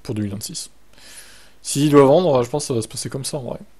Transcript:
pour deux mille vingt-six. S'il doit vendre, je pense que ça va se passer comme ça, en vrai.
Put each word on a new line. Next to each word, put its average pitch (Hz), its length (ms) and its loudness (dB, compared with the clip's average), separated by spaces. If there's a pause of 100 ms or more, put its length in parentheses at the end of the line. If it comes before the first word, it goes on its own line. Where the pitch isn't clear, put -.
pour 120 140 -10
deux 107 80 -4
mille 101 80 -6
vingt-six. - 400 -12 (880)
S'il 143 300 0
doit 143 140 8
vendre, 143 360 4
je 120 80 -4
pense 147 140 -6
que - 60 -10
ça 139 40 -2
va 113 80 -2
se - 60 -10
passer - 220 -12
comme 135 160 -10
ça, - 120 -8
en 135 40 -8
vrai. - 180 -12 (200)